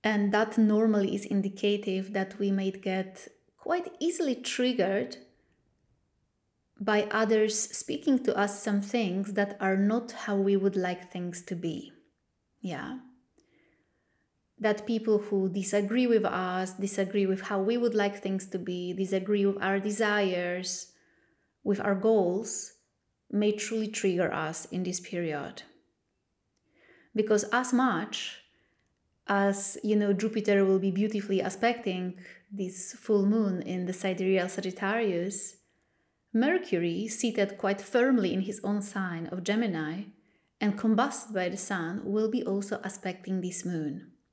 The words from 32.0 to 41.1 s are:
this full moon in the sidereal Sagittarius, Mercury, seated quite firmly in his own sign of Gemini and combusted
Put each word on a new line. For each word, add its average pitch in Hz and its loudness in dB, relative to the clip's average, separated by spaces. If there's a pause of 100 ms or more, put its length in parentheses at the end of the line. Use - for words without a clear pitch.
this 185 -6
full 202 2
moon 202 2
in 180 -4
the 185 -4
sidereal 185 2
Sagittarius, 196 -2 (760)
Mercury, 214 2
seated 214 0
quite 202 0
firmly 240 2
in 190 0
his 196 -4
own 202 0
sign 180 -4
of 180 -6
Gemini 190 -2 (580)
and 208 0
combusted 220 0